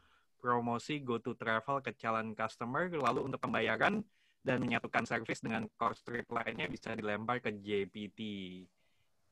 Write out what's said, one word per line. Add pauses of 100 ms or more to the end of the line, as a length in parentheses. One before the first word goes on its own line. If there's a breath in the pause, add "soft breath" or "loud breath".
(360)
promosi
Go
To
Travel
ke
calon
customer,
lalu
untuk
pembayaran (400)
dan
menyatukan
servis
dengan (160)
course
trip
lainnya
bisa
dilempar
ke
J
P
T. (1120)